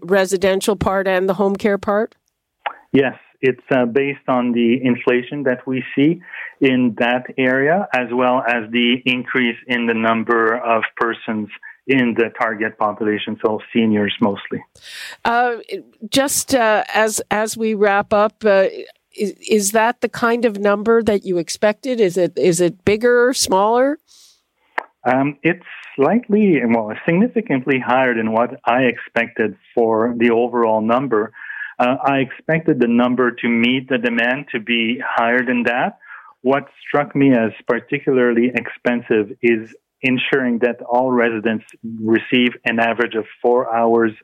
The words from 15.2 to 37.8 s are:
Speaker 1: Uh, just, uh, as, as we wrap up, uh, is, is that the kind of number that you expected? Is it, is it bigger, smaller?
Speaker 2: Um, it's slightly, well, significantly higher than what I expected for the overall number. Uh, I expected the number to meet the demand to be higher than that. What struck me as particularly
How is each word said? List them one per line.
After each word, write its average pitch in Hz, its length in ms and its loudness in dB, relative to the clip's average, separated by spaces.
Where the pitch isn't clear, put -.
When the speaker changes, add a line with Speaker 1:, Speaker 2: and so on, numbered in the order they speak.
Speaker 1:
Uh, 240 320 0
just, - 440 -2
uh, 220 300 2
as, 214 280 0
as 214 260 -2
we 220 160 -2
wrap 202 400 2
up, 214 320 0
uh, 208 220 4
is, 202 140 -2
is 202 220 2
that 226 300 0
the 240 60 -4
kind 233 380 -2
of 202 140 0
number 208 420 2
that 208 240 0
you 180 120 -2
expected? 214 640 -2
Is 185 180 2
it, 175 200 0
is 170 240 2
it 175 240 -2
bigger, 240 480 2
smaller? 240 640 2
Speaker 2:
Um, 135 380 0
it's 175 240 -2
slightly, 196 760 2
well, 113 240 0
significantly 170 800 0
higher 123 300 2
than 110 180 -2
what 117 200 0
I 123 200 2
expected 117 720 -2
for 113 420 2
the 117 140 2
overall 117 520 2
number. 113 520 0
Uh, 123 160 0
I 139 140 2
expected 156 600 -2
the 120 80 4
number 123 440 2
to 120 180 -6
meet 120 400 0
the 135 80 0
demand 120 540 -2
to - 80 -6
be 117 440 -2
higher 120 400 0
than 120 200 -2
that. 123 340 -2
What 135 240 0
struck 147 280 -2
me 139 180 4
as 113 180 2
particularly 123 840 0